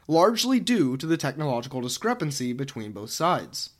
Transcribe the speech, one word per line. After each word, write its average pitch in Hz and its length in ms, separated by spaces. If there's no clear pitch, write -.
largely 226 540
due 175 380
to 156 80
the 165 100
technological 135 640
discrepancy 139 720
between 120 400
both 101 180
sides. 156 680